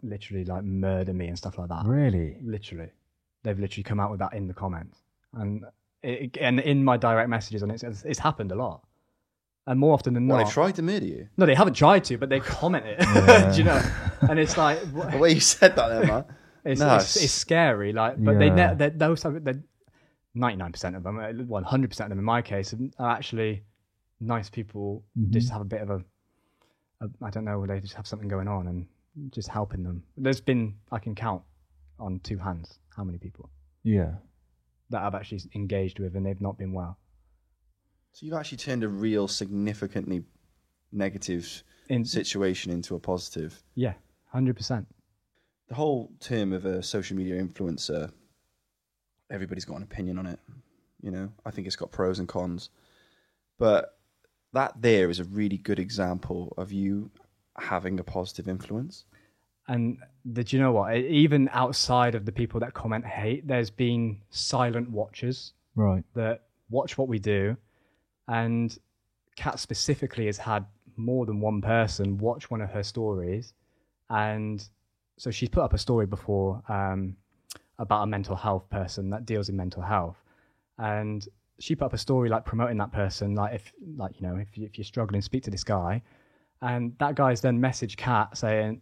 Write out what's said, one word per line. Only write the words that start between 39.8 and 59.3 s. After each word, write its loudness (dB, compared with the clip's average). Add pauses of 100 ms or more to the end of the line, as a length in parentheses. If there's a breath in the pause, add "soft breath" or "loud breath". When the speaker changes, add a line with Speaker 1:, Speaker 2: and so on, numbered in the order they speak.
Speaker 3:
negative -4 (260)
Speaker 1:
In- 0
Speaker 3:
situation -2
into -6
a -6
positive. -6 (140)
Speaker 1:
Yeah, -2 (340)
hundred 0
percent. -6 (800)
Speaker 3:
The -14
whole -2
term -2
of -4
a -2
social -6
media -4
influencer, -6 (1200)
everybody's -8
got -12
an -12
opinion -6
on -6
it. -10 (640)
You -10
know, -8 (160)
I -10
think -10
it's -8
got -10
pros -2
and -6
cons. -6 (880)
But 4 (560)
that 0
there 6
is -4
a -6
really -2
good -2
example -4
of -8
you -2 (460)
having -4
a -8
positive -8
influence. -8 (640)